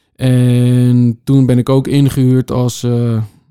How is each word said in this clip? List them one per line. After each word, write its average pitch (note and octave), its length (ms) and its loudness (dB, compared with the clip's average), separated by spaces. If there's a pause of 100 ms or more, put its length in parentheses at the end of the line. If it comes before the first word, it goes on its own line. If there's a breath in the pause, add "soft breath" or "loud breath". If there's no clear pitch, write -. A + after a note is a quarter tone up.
(160)
En B2 1080 0
toen C3+ 220 2
ben B2+ 120 2
ik B2 120 -2
ook C3+ 180 0
ingehuurd C3 640 0
als, B2 320 -4
eh, A#2+ 400 -2 (280 soft breath)